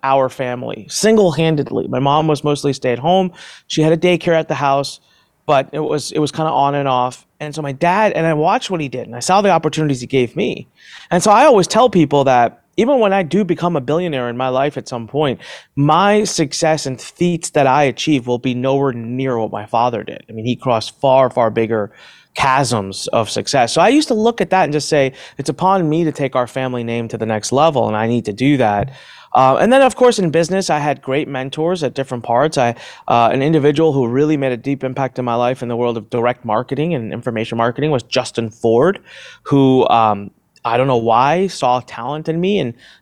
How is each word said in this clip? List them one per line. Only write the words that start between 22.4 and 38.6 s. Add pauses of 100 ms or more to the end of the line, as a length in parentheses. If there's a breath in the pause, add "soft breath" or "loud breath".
of
success.
So
I
used
to
look
at
that
and
just
say, (260 loud breath)
"It's
upon
me
to
take
our
family
name
to
the
next
level,
and
I
need
to
do
that." (400 loud breath)
Uh,
and
then,
of
course,
in
business,
I
had
great
mentors
at
different
parts.
I, (320 loud breath)
uh,
an
individual
who
really
made
a
deep
impact
in
my
life
in
the
world
of
direct
marketing
and
information
marketing
was
Justin
Ford, (420 loud breath)